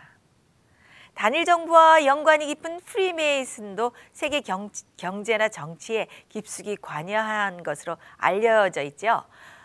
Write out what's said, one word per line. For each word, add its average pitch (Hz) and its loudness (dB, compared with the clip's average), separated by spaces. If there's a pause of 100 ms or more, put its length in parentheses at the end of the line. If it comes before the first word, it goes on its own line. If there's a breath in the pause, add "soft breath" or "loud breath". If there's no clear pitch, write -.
(1160 soft breath)
단일 285 0
정부와 320 6
연관이 302 4
깊은 330 -10
프리메이슨도 262 -4 (200 soft breath)
세계 285 -4
경-, 202 -8 (260)
경제나 208 -2
정치에 170 -8 (220 loud breath)
깊숙이 208 -10
관여한 202 -6
것으로 160 -8 (200 soft breath)
알려져 202 2
있죠. 190 -4 (420 soft breath)